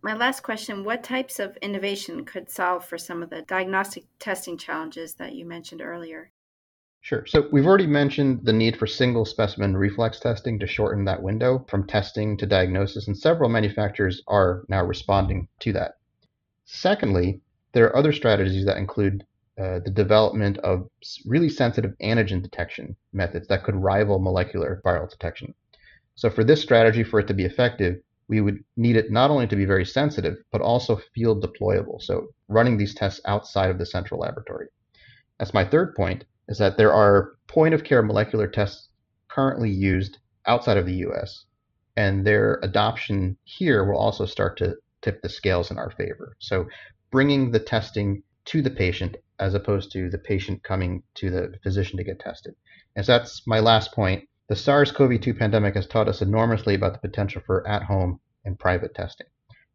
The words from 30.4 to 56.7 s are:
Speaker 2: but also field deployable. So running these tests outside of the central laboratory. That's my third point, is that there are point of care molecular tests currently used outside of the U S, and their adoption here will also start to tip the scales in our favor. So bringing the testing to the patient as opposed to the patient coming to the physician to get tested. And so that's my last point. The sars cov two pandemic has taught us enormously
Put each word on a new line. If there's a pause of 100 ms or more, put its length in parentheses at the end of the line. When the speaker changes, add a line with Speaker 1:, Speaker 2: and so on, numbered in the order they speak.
Speaker 2:
but
also (160)
field
deployable.
So (220)
running
these
tests
outside
of
the
central
laboratory. (720)
That's
my
third
point, (240)
is
that
there
are (120)
point
of
care
molecular
tests (400)
currently
used (280)
outside
of
the
U
S, (500)
and
their
adoption
here
will
also
start
to (260)
tip
the
scales
in
our
favor.
So (440)
bringing
the
testing (220)
to
the
patient (220)
as
opposed
to
the
patient
coming (120)
to
the (100)
physician
to
get
tested. (400)
And
so
that's
my
last
point. (200)
The
sars
cov
two
pandemic
has
taught
us
enormously